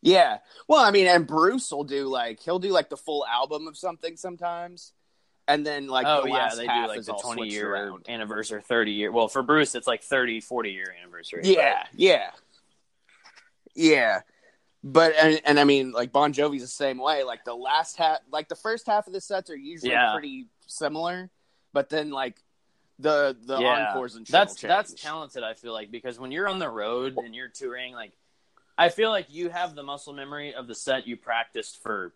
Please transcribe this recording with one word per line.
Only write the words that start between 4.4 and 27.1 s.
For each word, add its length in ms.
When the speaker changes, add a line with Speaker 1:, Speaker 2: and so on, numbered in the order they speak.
Speaker 1:
And 180
then, 220
like, 200
Speaker 2:
Oh, 140
Speaker 1:
the 80
Speaker 2:
yeah, 60
Speaker 1:
last 220
Speaker 2:
they 100
Speaker 1:
half 180
Speaker 2:
do, 40
like, 100
Speaker 1:
is 80
Speaker 2:
the 60
Speaker 1:
all 60
switched 160
Speaker 2:
twenty-year 380
Speaker 1:
around. 340
Speaker 2:
anniversary, 540
thirty-year. 500
Well, 160
for 160
Bruce, 320
it's, 120
like, 160
thirty, 360
forty-year 600
anniversary, 420
Speaker 1:
Yeah, 400
Speaker 2:
but 160
Speaker 1:
yeah. 320
Yeah. 460
But, 320
and, 280
and, 160
I 60
mean, 260
like, 220
Bon 180
Jovi's 300
the 60
same 300
way. 260
Like, 200
the 120
last 420
half, 220
like, 160
the 80
first 320
half 200
of 60
the 60
sets 300
are 80
usually 340
Speaker 2:
Yeah. 220
Speaker 1:
pretty 340
similar. 640
But 160
then, 220
like, 300
the, 420
the 180
Speaker 2:
Yeah. 300
Speaker 1:
encores 260
and 100
shit 60
Speaker 2:
That's, 300
Speaker 1:
will 80
Speaker 2:
that's 220
Speaker 1:
change. 100
Speaker 2:
talented, 420
I 120
feel 180
like, 180
because 260
when 140
you're 160
on 120
the 100
road 480